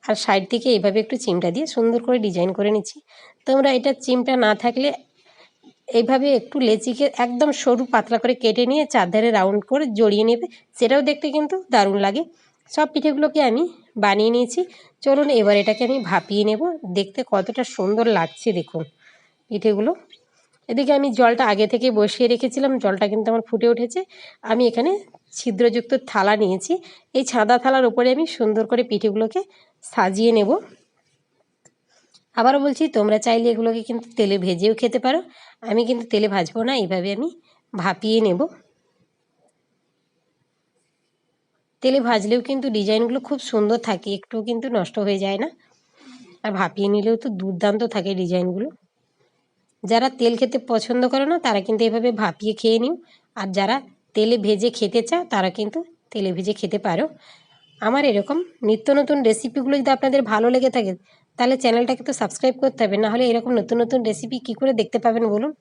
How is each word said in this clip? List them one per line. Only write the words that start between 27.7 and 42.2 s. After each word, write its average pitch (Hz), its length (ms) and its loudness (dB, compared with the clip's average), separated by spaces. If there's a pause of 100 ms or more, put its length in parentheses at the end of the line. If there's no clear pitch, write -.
উপরে 247 260 2
আমি 302 160 0
সুন্দর 220 380 0
করে 240 180 0
পিঠেগুলোকে 220 580 -2 (420)
সাজিয়ে 208 480 2
নেব। 208 180 4 (1900)
আবারও 262 280 4
বলছি, 285 180 0 (140)
তোমরা 208 280 2
চাইলে 233 240 2
এগুলোকে 226 340 -2
কিন্তু 233 320 -8
তেলে 202 220 0
ভেজেও 185 380 0
খেতে 233 240 -2
পারো। 262 200 0 (500)
আমি 226 160 2
কিন্তু 240 240 -2
তেলে 208 260 2
ভাজবো 180 280 -2
না, 254 180 -2
এইভাবে 185 320 -2
আমি 262 160 -6 (440)
ভাপিয়ে 214 480 0
নেব। 185 180 2 (3500)
তেলে 262 180 4
ভাজলেও 226 480 0